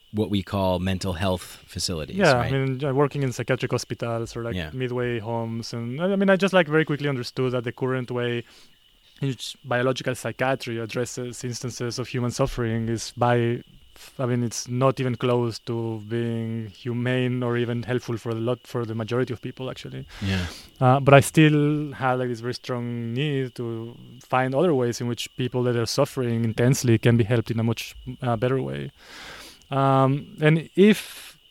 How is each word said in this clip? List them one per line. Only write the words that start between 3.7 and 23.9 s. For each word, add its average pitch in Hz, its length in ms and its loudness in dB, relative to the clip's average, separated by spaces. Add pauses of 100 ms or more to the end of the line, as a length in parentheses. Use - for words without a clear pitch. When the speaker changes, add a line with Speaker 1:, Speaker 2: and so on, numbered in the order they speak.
Speaker 2:
hospitals 117 640 -4
or, 117 100 -6
like, 117 120 -4
Speaker 1:
Yeah. 82 160 -4
Speaker 2:
midway 123 480 -4
homes. 113 540 -6
And 120 260 -6
I, 185 140 0
I - 20 0
mean, 196 140 4
I 190 80 6
just, 185 160 2
like, 180 160 6
very 156 160 4
quickly 147 240 -2
understood 127 420 -2
that 123 140 -2
the 120 80 -4
current 127 380 -2
way 120 340 -2 (760)
in 139 80 0
which - 340 -8
biological 127 500 0
psychiatry 123 680 -2
addresses 120 640 -6
instances 120 540 -6
of 123 120 -4
human 123 200 -2
suffering 117 600 0
is 113 260 -4
by, 120 480 2 (560)
I 131 60 -2
mean, 120 180 0
it's - 240 -4
not 131 320 2
even 127 160 0
close 120 440 0
to 113 500 -4
being 113 580 -4
humane 123 720 -2
or 120 160 0
even 120 260 -2
helpful 123 340 -2
for 117 140 -6
a 113 40 -2
lot, 110 320 -2
for 120 180 -4
the 110 100 -6
majority 120 360 -2
of 113 100 -10
people, 131 280 -10
actually. 135 360 -12 (160)
Speaker 1:
Yeah. 95 240 0 (360)
Speaker 2:
Uh, 131 180 6
but 139 140 6
I 139 80 12
still 151 720 4
had, 127 260 0
like, 127 100 -2
this 117 120 -6
very 120 140 -6
strong 120 580 -6
need 135 420 -2
to 117 400 -8 (240)